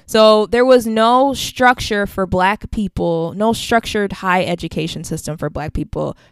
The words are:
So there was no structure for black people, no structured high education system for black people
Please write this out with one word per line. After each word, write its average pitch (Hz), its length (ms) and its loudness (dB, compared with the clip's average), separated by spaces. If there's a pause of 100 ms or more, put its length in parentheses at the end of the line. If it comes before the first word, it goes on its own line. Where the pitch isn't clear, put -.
So 214 400 4
there 233 180 2
was 254 240 6
no 240 460 2
structure 240 720 0
for 190 180 -4
black 185 460 0
people, 170 640 -2
no 214 160 0
structured 214 640 -2
high 185 320 0
education 165 580 -6
system 156 340 -8
for 151 120 -6
black 156 240 -10
people 151 420 -6 (160)